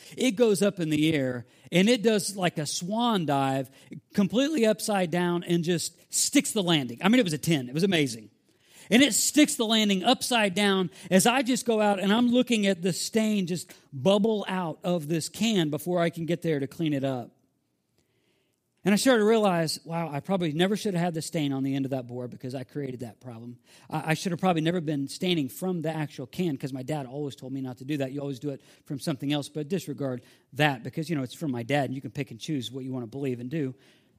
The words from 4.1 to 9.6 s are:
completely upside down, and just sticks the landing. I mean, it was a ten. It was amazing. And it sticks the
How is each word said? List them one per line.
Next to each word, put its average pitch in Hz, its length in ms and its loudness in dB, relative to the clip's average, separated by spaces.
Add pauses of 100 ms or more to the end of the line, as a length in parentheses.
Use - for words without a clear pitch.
completely 240 520 2
upside 208 460 0
down, 175 320 0
and 170 200 2
just 170 320 -2 (180)
sticks - 380 2
the 208 120 0
landing. 139 400 0
I 190 60 4
mean, 254 100 6
it 220 60 4
was 160 80 -2
a 147 40 -2
ten. 135 320 0
It 131 60 -6
was 165 80 0
amazing. 143 460 0 (600)
And 233 120 8
it 277 140 6
sticks - 400 4
the 233 100 0